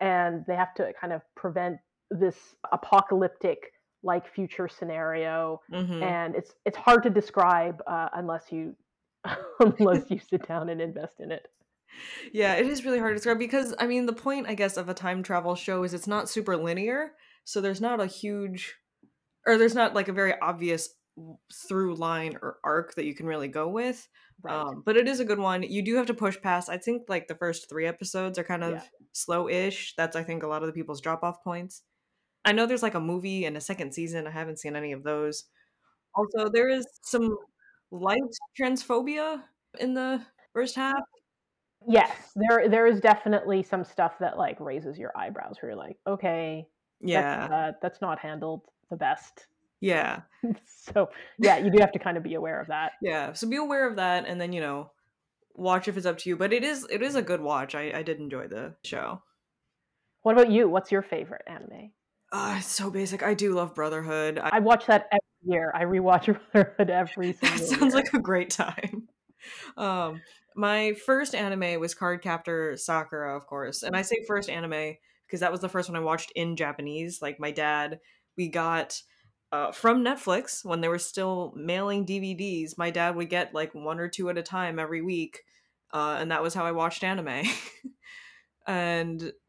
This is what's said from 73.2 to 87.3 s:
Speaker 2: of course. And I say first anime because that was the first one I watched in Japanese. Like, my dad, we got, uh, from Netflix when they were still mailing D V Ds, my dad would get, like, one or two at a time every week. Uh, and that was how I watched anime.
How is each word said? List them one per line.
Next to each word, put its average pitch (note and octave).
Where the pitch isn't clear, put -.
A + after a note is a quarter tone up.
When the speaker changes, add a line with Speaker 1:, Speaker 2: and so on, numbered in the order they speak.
Speaker 2:
of C#3+
course. C#3
And F#3
I F#3+
say A3+
first G3+
anime D#3
because F3
that F3
was F3+
the F#3
first F3+
one E3+
I E3
watched D#3+
in E3+
Japanese. D3+
Like, D3
my D3+
dad, D3+
we F3
got, E3
uh, D3
from A#3+
Netflix G3+
when E3+
they E3
were F3
still F#3
mailing F#3+
D G3
V F#3+
Ds, E3
my E3+
dad E3+
would E3+
get, F3
like, D#3
one D#3
or F3
two F3+
at F3
a E3+
time F3
every D#3+
week. E3+
Uh, D3+
and E3
that D#3
was E3
how E3+
I E3+
watched E3
anime. E3+